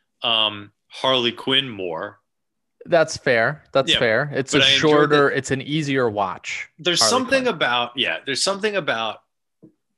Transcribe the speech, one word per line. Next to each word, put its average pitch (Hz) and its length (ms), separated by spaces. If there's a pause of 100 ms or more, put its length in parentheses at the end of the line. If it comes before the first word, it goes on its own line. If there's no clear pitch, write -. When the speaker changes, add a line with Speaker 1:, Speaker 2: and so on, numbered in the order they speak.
(220)
Speaker 1:
um, 107 500 (160)
Harley 127 440
Quinn 135 380
more. 95 500 (640)
Speaker 2:
That's 160 320
fair. 123 560
That's 139 200
Speaker 1:
Yeah, 127 60
Speaker 2:
fair. 123 360
It's 131 180
Speaker 1:
but 143 100
Speaker 2:
a - 40
Speaker 1:
I - 60
enjoyed 139 180
Speaker 2:
shorter, 147 400
Speaker 1:
the - 60
Speaker 2:
it's 131 140
an 135 120
easier 139 480
watch, 98 580 (100)
Speaker 1:
There's 170 220
Speaker 2:
Harley 220 100
Speaker 1:
something 254 340
Speaker 2:
Quinn. 233 100
Speaker 1:
about, 123 420
yeah, 87 280
there's 135 180
something 202 340
about, 113 460 (760)